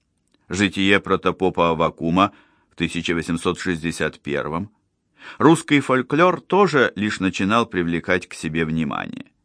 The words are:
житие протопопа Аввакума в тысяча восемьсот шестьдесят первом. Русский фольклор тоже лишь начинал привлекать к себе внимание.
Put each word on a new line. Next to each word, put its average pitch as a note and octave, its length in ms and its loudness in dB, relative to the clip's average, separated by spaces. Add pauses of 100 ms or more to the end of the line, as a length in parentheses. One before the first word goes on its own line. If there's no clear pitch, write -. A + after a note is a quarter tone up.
(500)
житие G2 500 2
протопопа F2+ 720 0
Аввакума E2 640 0 (360)
в - 60 -20
тысяча E2+ 400 -4
восемьсот E2+ 420 -2
шестьдесят D#2+ 640 -4
первом. D2 500 -6 (680)
Русский D3 420 4
фольклор C#3+ 640 0
тоже D3 540 2
лишь G#2 260 -2
начинал G2+ 440 0
привлекать F2 600 -2
к - 60 -18
себе D#2+ 320 -2
внимание. C#2+ 600 -4 (180)